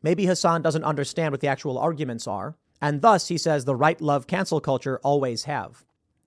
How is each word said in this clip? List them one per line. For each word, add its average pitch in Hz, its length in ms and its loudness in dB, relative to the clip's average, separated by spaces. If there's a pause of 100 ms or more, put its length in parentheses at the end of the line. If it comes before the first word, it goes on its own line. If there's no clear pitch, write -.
Maybe 175 240 0
Hassan 170 360 2
doesn't 156 200 0
understand 147 500 -2
what 139 80 -4
the 147 80 0
actual 131 300 -4
arguments 139 480 -4
are, 101 300 -6 (240)
and 147 200 0
thus 185 280 6
he 170 100 -2
says 147 260 0
the 135 120 0
right 151 240 2
love 143 260 0
cancel 180 340 -2
culture 135 440 -2
always 135 400 0
have. 135 400 -8 (420)